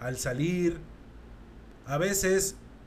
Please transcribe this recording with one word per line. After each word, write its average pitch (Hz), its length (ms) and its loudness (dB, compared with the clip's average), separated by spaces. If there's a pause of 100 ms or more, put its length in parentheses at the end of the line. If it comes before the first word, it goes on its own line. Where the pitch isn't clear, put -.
al 127 180 -2
salir, 165 600 2 (1120)
A 139 80 0
veces 190 580 4 (320)